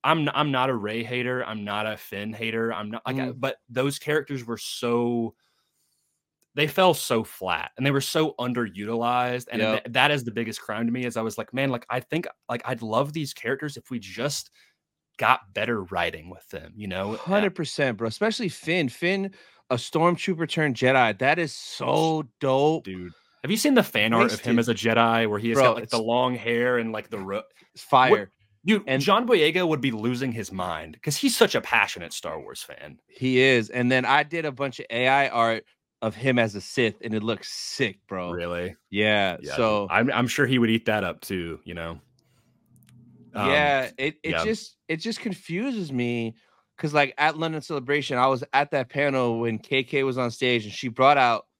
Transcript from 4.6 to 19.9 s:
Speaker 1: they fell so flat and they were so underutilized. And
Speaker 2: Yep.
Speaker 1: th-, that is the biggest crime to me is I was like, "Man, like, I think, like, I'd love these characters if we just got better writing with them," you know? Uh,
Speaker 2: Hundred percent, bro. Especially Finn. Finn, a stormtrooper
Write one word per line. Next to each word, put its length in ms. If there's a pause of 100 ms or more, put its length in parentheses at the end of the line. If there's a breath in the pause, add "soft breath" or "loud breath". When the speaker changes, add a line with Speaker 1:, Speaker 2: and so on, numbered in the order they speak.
Speaker 1:
they 140
fell 260
so 300
flat 520
and 100
they 60
were 80
so 400
underutilized. 1120
And 100
Speaker 2:
Yep. 220
Speaker 1:
th-, 60
that 220
is 120
the 80
biggest 300
crime 240
to 60
me 140
is 100
I 60
was 160
like, 160
"Man, 160
like, 200
I 100
think, 260 (220)
like, 180
I'd 160
love 300
these 220
characters 420
if 140
we 100
just 500 (680 soft breath)
got 360
better 300
writing 460
with 200
them," 260
you 120
know? 300 (160)
Uh, 120
Speaker 2:
Hundred 80
percent, 440
bro. 100
Especially 400
Finn. 400
Finn, 440 (380 soft breath)
a 60
stormtrooper 720